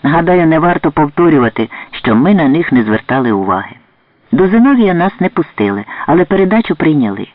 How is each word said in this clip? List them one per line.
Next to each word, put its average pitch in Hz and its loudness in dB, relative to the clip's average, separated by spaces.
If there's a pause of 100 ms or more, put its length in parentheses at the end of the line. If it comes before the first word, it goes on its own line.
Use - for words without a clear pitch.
Гадаю, 170 0
не 160 2
варто 156 -2
повторювати, 143 0 (220)
що - -4
ми 156 2
на 165 2
них 160 0
не 127 2
звертали 117 -2
уваги. 98 -4 (560)
До 190 2
Зиновія 226 2
нас 175 0
не 185 0
пустили, 101 -4 (220)
але 175 2
передачу 190 0
прийняли. 120 -2